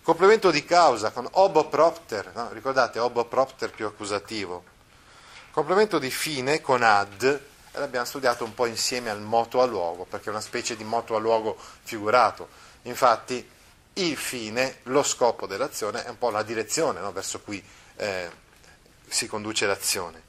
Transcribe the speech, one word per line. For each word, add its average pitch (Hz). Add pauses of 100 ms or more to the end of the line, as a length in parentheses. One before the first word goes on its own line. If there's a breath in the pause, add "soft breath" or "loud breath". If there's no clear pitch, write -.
Complemento 190
di 147
causa 127
con 123
ob 156
propter, 135
no? 110
Ricordate, 123
ob 120
propter 120
più -
accusativo. 101 (880 loud breath)
Complemento 180
di 131
fine 143
con 123
ad, 101
e -
l'abbiamo 127
studiato 127
un 107
po' 127
insieme 117
al 104
moto 117
a 127
luogo, 90
perché -
è 107
una 107
specie 120
di 107
moto 113
a 107
luogo 110 (280 loud breath)
figurato. 107 (340 loud breath)
Infatti 120 (460 soft breath)
il 165
fine, 120
lo 131
scopo 113
dell'azione 107
è 120
un 113
po' 117
la 107
direzione, 110
no? 98
Verso 95
cui, 101 (340 loud breath)
eh, 92 (800 soft breath)
si -
conduce 107
l'azione. 87